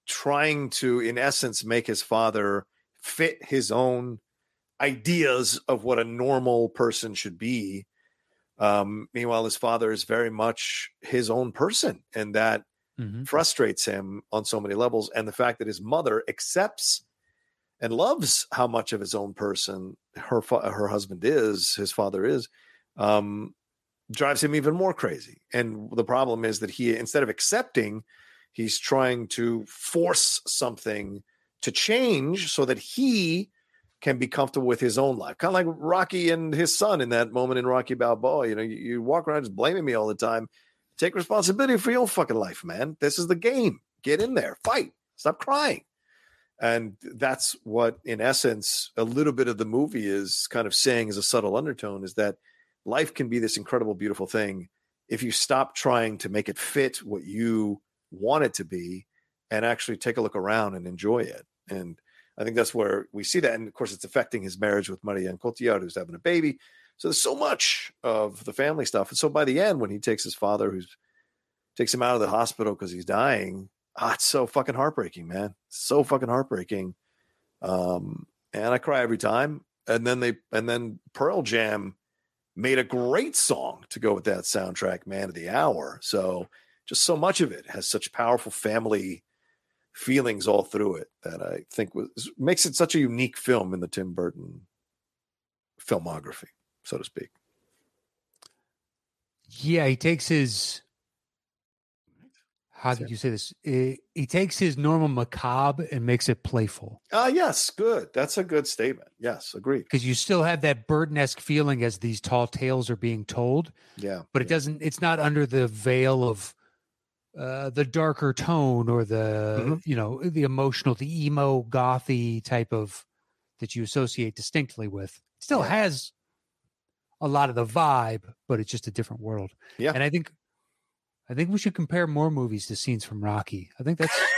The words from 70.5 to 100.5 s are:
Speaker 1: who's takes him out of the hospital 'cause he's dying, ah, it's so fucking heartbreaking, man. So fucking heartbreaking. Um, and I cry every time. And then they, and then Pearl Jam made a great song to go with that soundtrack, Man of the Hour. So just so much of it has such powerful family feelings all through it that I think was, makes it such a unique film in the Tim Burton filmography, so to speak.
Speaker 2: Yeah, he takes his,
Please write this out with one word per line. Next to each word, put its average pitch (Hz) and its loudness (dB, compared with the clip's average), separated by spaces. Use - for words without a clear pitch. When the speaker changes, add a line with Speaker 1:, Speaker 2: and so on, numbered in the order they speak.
Speaker 1:
who's 92 -8
takes 120 0
him 123 0
out 123 4
of 117 2
the 101 2
hospital 107 0
'cause 92 -8
he's 90 -10
dying, 98 0
ah, - 0
it's - -2
so 131 2
fucking 127 -2
heartbreaking, 113 -2
man. 95 -6
So - 2
fucking 131 0
heartbreaking. 117 -2
Um, 92 -2
and 104 -4
I 123 2
cry 139 0
every 117 0
time. 127 0
And 117 2
then 123 2
they, 120 0
and 110 0
then 117 -4
Pearl 170 0
Jam 107 -2
made 131 2
a 127 4
great 135 0
song - 0
to - -12
go 110 2
with 92 -4
that 95 -2
soundtrack, 92 -4
Man 98 -6
of 85 -10
the 85 -10
Hour. 113 0
So 92 -2
just - 0
so 170 4
much 180 2
of 156 2
it - -14
has - -6
such - -4
powerful 117 0
family 107 -2
feelings 120 0
all 101 6
through 101 0
it 76 -12
that 85 -10
I - -8
think 104 -4
was, - -8
makes 175 2
it 143 -2
such 165 2
a 160 6
unique 123 0
film 98 2
in 90 -2
the 87 -4
Tim 92 -6
Burton 87 -6
filmography, 80 -6
so - -8
to - -12
speak. - -14
Speaker 2:
Yeah, 143 0
he 131 4
takes 165 0
his, 135 0